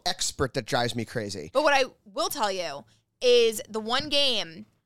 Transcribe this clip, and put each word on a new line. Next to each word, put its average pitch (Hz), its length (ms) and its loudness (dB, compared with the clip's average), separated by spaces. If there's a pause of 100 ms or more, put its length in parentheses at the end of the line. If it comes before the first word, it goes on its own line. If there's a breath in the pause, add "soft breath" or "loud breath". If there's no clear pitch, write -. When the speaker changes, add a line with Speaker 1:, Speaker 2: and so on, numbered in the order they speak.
Speaker 1:
expert - 480 -2
that 127 140 -4
drives 120 280 0
me 113 100 -2
crazy. 98 460 -8
Speaker 2:
But 285 120 2
what 285 100 6
I 269 120 4 (200)
will 269 240 -4
tell 220 220 -2
you 165 340 -6 (340 soft breath)
is 233 480 4
the 220 120 -6
one 247 300 -2
game 214 580 0 (180)